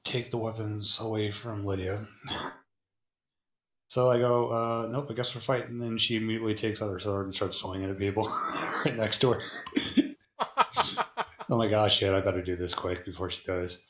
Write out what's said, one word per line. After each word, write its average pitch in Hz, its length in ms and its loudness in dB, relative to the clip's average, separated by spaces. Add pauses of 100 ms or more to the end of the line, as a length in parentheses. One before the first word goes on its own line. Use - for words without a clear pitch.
take - 280 -2
the 123 60 -2
weapons 107 640 -2
away 107 320 0
from 101 340 -6
Lydia. 98 400 -2 (220)
<laughs> - 240 -6 (1400)
So 127 240 4
I 120 60 6
go, 120 320 4
"Uh, 117 420 0
nope, 139 180 -4
I - 40 -6
guess 120 200 -4
we're 127 80 -8
fighting." 120 280 0
And 120 120 -8
then 117 160 -2
she 113 200 0
immediately 110 380 0
takes 107 260 -2
out 107 100 -2
her 90 80 -4
sword 98 280 0
and 95 80 -6
starts 95 240 -2
swinging 95 300 -4
at 98 100 -4
people 98 240 2
<laughs> 101 60 -2 (540)
right 131 140 0
next 107 220 2
to 127 140 6
her. - 80 0 (440)
<laughs> - 1600 0
I'm 123 120 2
like, 110 120 4
"Oh, 107 160 6
shit, 101 240 4
I 95 80 4
better 95 220 0
do 90 160 -2
this 87 160 -4
quick 90 320 -4
before 90 240 -6
she - 160 -6
does." 90 320 -2 (120)